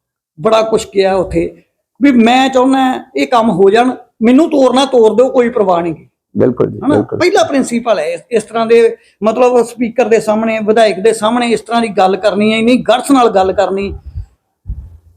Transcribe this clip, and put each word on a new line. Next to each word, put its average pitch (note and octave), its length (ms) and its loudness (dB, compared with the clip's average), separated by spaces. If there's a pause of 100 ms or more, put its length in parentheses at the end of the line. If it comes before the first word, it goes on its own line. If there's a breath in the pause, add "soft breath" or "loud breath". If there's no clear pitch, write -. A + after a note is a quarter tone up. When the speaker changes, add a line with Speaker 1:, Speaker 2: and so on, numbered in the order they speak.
(400)
Speaker 1:
ਬੜਾ A3 220 0
ਕੁਛ A3 240 -4
ਕਿਹਾ F#3+ 280 -2
ਉੱਥੇ - 480 -4 (400)
ਵੀ C#4 100 4
"ਮੈਂ B3 360 2
ਚਾਹੁੰਦਾ B3+ 680 0
ਇਹ C#4 100 -2
ਕੰਮ A#3 240 0
ਹੋ G3 200 2
ਜਾਣ, A#3+ 200 2 (320)
ਮੈਨੂੰ B3+ 280 4
ਤੋਰਨਾ C4+ 340 2
ਤੋਰ A3+ 300 2
ਦਿਓ, B3 140 2
ਕੋਈ B3 200 0
ਪਰਵਾਹ F#3+ 340 -2
ਨਹੀਂ।" E3+ 120 -6 (440)
Speaker 2:
ਬਿਲਕੁਲ A2+ 320 0
ਜੀ, G#2+ 80 -12
Speaker 1:
ਹਨਾ? C#4+ 160 -2
Speaker 2:
ਬਿਲਕੁਲ। - 240 -2
Speaker 1:
ਪਹਿਲਾ F4 260 0
ਪ੍ਰਿੰਸੀਪਲ A#3+ 540 -2
ਹੈ D3+ 60 -4
ਇਸ, E3 160 -8 (100)
ਇਸ A3 120 0
ਤਰ੍ਹਾਂ A3+ 240 -6
ਦੇ, A3+ 300 2 (260 soft breath)
ਮਤਲਬ, B3 400 2
ਸਪੀਕਰ A3+ 460 -4
ਦੇ G#3+ 120 2
ਸਾਹਮਣੇ, A3 380 -2
ਵਿਧਾਇਕ G#3+ 420 0
ਦੇ G#3+ 120 2
ਸਾਹਮਣੇ A#3 360 -2
ਇਸ A3 120 -2
ਤਰ੍ਹਾਂ A#3 220 -2
ਦੀ A#3 60 -4
ਗੱਲ F#3+ 280 0
ਕਰਨੀ G#3 360 0
ਹੈ, A3 60 -2
ਇੰਨੀ A#3 180 2
ਗਟਸ A#3+ 340 0
ਨਾਲ B3+ 180 4
ਗੱਲ F#3+ 240 0
ਕਰਨੀ। F#3+ 420 -4 (1200)